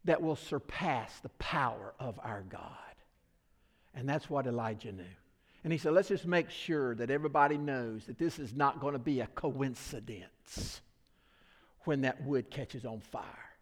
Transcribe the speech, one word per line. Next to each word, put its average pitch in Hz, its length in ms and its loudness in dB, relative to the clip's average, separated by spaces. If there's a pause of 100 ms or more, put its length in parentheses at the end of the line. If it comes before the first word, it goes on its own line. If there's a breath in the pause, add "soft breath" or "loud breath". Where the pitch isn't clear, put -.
that 165 180 6
will 160 140 2
surpass 135 840 -2
the 127 100 -12
power 113 680 -2
of 123 240 -6
our 104 200 -6
God. - 360 -12 (1160 soft breath)
And 131 140 -4
that's 151 220 0
what 139 160 2
Elijah 113 460 -2
knew. 92 240 -12 (480 soft breath)
And 160 80 0
he 160 60 2
said, 156 140 2
"Let's 190 160 8
just 190 180 0
make 175 240 4
sure 139 440 0
that 120 160 -2
everybody 147 480 6
knows 123 480 -2
that 113 120 -10
this 165 200 0
is 120 160 -6
not 139 240 4
gonna 143 220 -2
be 127 220 2
a 107 40 -2
coincidence 120 1600 -6 (1000 soft breath)
when 143 220 2
that 131 200 2
wood 131 260 0
catches 131 360 -8
on 113 160 -6
fire. - 500 -10 (120)